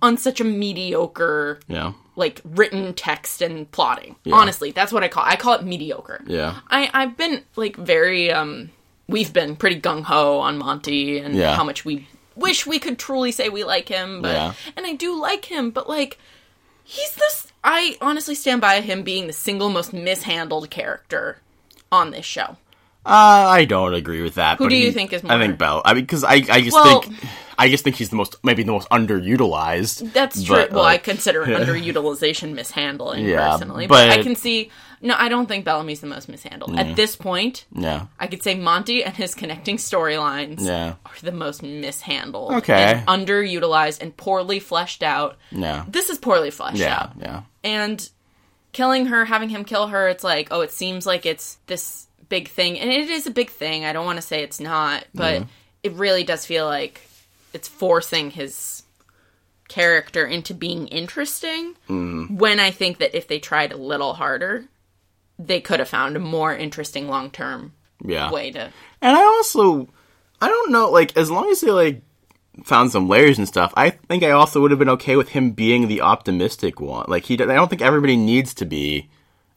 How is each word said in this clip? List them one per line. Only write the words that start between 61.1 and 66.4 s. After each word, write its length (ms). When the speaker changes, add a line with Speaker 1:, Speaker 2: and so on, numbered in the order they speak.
Speaker 2:
Mm. 500
Speaker 1:
when 220
I 100
think 280
that 180
if 120
they 100
tried 340
a 40
little 380
harder, 520
they 220
could 200
have 80
found 280
a 40
more 340